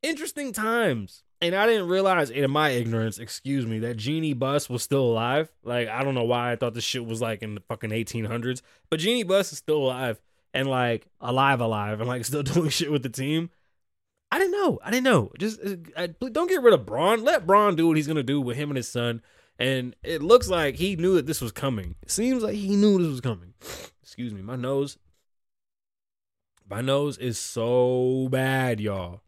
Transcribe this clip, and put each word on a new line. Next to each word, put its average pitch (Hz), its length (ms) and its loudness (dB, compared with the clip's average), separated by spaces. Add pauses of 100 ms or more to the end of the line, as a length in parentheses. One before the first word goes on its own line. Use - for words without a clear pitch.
interesting 294 500 -6
times. 214 720 -2 (180)
And 170 140 0
I 202 120 4
didn't 214 200 2
realize, 180 440 2
in 135 200 0
my 151 200 2
ignorance, 113 460 0
excuse 131 480 -4
me, 110 140 -2
that 117 160 -4
Jeannie 151 380 -2
Buss 135 360 0
was 123 140 -4
still 139 200 2
alive. 123 460 0 (140)
Like, 120 240 -2
I 117 160 -4
don't 139 120 0
know 117 100 0
why 120 260 0
I 117 60 -2
thought 120 160 -2
this 113 100 -6
shit 120 220 -4
was, 113 160 -6
like, 113 200 -4
in 107 140 -8
the 104 60 -12
fucking 110 320 -8
eighteen 113 320 -4
hundreds. 117 360 -6 (280)
But 160 100 0
Jeannie 226 240 0
Buss 190 300 2
is 139 60 -12
still 151 180 0
alive. 127 420 -2 (340)
And, 135 140 -4
like, 123 400 0 (140)
alive, 131 400 2
alive. 107 400 -2
And, 120 80 -4
like, 123 160 -6
still 143 180 -4
<laughs> - 0 -
doing 156 240 0
shit 147 240 -2
with 143 120 -2
the 131 60 -6
team. 151 420 -4 (800)
I - 80 -2
didn't 370 140 2
know. 370 320 0
I - 80 -6
didn't 254 140 0
know. 170 340 4
Just, 214 260 -6
uh, 196 120 -6 (180)
I, 208 120 -4
don't 262 420 -4
get 370 120 2
rid 233 120 10
of 127 120 2
Bron. 185 380 2
Let 262 240 2
Bron 202 300 6
do 165 100 4
what 160 80 6
he's 151 120 0
gonna 156 140 0
do 139 200 0
with 123 160 -4
him 147 120 -4
and 143 60 -4
his 123 140 -4
son. 120 320 -2 (360)
And 127 460 -2
it 156 180 -4
looks 190 280 6
like 160 260 0
he 180 220 -2
knew 180 180 2
that 147 100 2
this 151 140 -4
was 113 140 -6
coming. 104 480 -4
It - 100 -10
seems 247 320 0
like 208 120 -2
he 202 200 0
knew 202 220 6
this 175 100 2
was 131 140 -4
coming. 92 400 -6
<sniffs> - 420 -18
Excuse 120 300 -10
me. 95 80 -10
My 117 160 -10
nose. 139 400 -2 (1700)
My 101 120 -6
nose 139 360 -2
is 123 200 -4
so 127 920 0
bad, 131 520 0
y'all. 95 460 -6